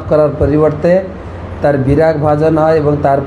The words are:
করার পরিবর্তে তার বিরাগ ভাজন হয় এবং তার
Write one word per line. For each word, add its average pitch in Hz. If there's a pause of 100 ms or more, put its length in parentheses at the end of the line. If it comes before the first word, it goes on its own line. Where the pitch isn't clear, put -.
করার 151 (100)
পরিবর্তে 151 (580)
তার 143
বিরাগ 147
ভাজন 156
হয় 160
এবং 147
তার 139